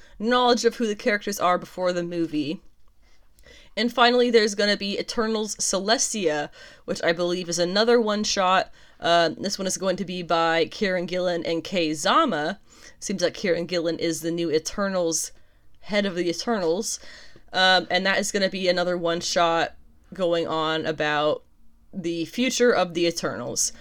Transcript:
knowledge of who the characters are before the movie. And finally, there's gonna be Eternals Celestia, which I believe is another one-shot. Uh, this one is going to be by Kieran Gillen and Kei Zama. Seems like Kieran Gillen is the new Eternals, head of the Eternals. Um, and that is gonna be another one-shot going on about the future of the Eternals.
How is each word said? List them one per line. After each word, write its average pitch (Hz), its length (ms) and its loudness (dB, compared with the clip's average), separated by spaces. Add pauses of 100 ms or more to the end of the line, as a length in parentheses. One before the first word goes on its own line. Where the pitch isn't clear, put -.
(180)
knowledge 240 480 4
of 226 100 0
who 233 100 -2
the 208 80 -2
characters 208 460 -4
are 180 160 2
before 180 360 -4
the 175 100 -2
movie. 165 580 -4 (1160)
And 233 140 0
finally, 247 380 4
there's 214 240 4
gonna 208 220 2
be 202 220 -4
Eternals 220 580 -2
Celestia, 196 920 0 (360)
which - 160 -6
I 170 100 2
believe 175 360 -2
is 170 100 -4
another 208 420 4
one-shot. 202 680 2 (280)
Uh, 170 380 4
this - 220 -6
one 190 80 -4
is 185 100 -4
going 185 200 -2
to 196 80 -4
be 180 180 -6
by 165 440 2
Kieran 185 380 -2
Gillen 180 400 -2
and 165 180 -2
Kei 165 300 0
Zama. 190 680 0 (420)
Seems 196 200 -4
like 175 140 2
Kieran 170 320 -2
Gillen 165 320 -2
is 160 240 -2
the 165 80 -2
new 170 200 -2
Eternals, 175 840 -2 (480)
head 208 260 0
of 190 80 -4
the 175 120 -2
Eternals. 175 720 -2 (540)
Um, 185 380 4
and 180 160 2
that 190 120 2
is 202 140 -2
gonna 196 160 0
be 185 180 -4
another 180 300 2
one-shot 170 800 0 (400)
going 170 320 0
on 160 400 -2
about 151 560 0 (500)
the 170 320 -4
future 240 480 2
of 175 220 0
the 170 120 2
Eternals. 135 760 -4